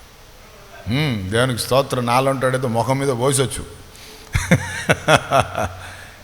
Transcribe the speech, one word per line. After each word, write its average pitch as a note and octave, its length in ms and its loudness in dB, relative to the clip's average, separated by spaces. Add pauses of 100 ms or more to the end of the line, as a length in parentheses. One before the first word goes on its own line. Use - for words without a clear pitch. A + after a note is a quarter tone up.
(880)
హ్మ్, A#2 420 0
దేవునికి A#2 300 2
స్తోత్రం. B2 460 0
నాలంటాడైతే C3 600 2
ముఖం A#2 320 0
మీద C#3 80 0
పోసొచ్చు. B2+ 500 2
<laughs> - 60 -8 (2500)